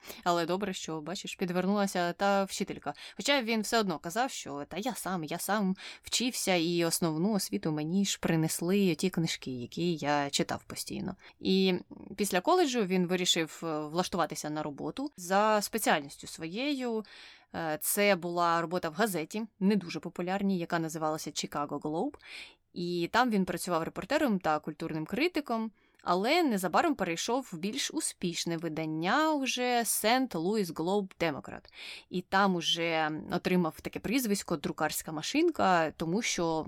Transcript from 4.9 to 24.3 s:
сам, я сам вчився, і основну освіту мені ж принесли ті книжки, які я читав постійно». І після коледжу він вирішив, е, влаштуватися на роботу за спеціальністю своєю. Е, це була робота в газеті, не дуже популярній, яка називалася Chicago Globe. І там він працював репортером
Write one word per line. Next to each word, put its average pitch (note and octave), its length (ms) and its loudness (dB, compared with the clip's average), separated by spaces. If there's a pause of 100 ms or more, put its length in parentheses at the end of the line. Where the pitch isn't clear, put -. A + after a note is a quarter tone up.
сам, F3 300 -4
я E3 140 -6
сам F#3+ 380 0 (260)
вчився, - 520 0
і E3+ 300 2
основну E3 480 2
освіту G3 400 -2
мені D#3 320 0
ж - 160 -2
принесли F3 720 2
ті F#3 160 0
книжки, D#3+ 400 -2
які E3 440 -2
я C#3+ 360 0
читав - 340 -2
постійно». - 520 -8 (240)
І F#3+ 340 4 (420)
після G3 240 0
коледжу C#4+ 440 4
він F#3 220 2
вирішив, F3 560 0
е, D#3+ 180 -2
влаштуватися D3+ 720 -2
на D3+ 120 -4
роботу D3+ 540 -6
за G3+ 460 4
спеціальністю D#3+ 640 -2
своєю. A3+ 800 -4 (500)
Е, D#3+ 260 -2
це G3+ 360 4
була E3+ 440 2
робота E3+ 280 -2
в D#3 60 -6
газеті, G3+ 520 0 (140)
не G3+ 160 6
дуже E3 240 -2
популярній, F#3+ 580 -2
яка E3+ 200 -2
називалася D#3 520 -2
Chicago D3 500 -4
Globe. F3 340 -2 (580)
І F3 400 -2
там B3+ 180 6
він G3 140 4
працював E3+ 380 0
репортером G3+ 560 0